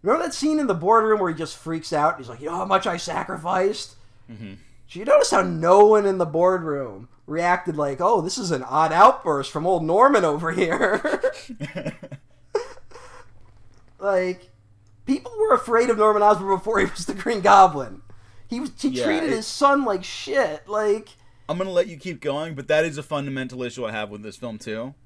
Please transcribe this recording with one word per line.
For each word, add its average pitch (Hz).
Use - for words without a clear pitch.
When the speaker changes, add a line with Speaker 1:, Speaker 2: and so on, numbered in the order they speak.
Speaker 1:
Remember 302
that 285
scene 302
in 285
the 196
boardroom 214
where 175
he 160
just 160
freaks 160
out? 156
He's 123
like, 120
"You 147
know 175
how 190
much 190
I 175
sacrificed?" 185
Speaker 2:
Mm-hmm. 107
Speaker 1:
Did -
you 202
notice 294
how 190
no 180
one 214
in 190
the 175
boardroom 151
reacted 165
like, 139
"Oh, 196
this 180
is 196
an 131
odd 151
outburst 170
from 156
old 175
Norman 208
over 160
here"? 196
<laughs> -
Speaker 2:
<laughs> -
Speaker 1:
Like, 185
people 370
were 427
afraid 240
of 214
Norman 214
Osborn 196
before 220
he 190
was -
the -
Green 208
Goblin. 170
He 240
was, 302
he 277
Speaker 2:
Yeah, 254
Speaker 1:
treated 320
Speaker 2:
it 233
Speaker 1:
his 220
son 277
like 190
shit. 240
Like, 214
Speaker 2:
I'm 170
gonna 190
let 175
you 165
keep 160
going, 147
but 135
that 156
is 147
a 147
fundamental 135
issue 120
I 110
have 107
with 104
this 107
film, 113
too. 117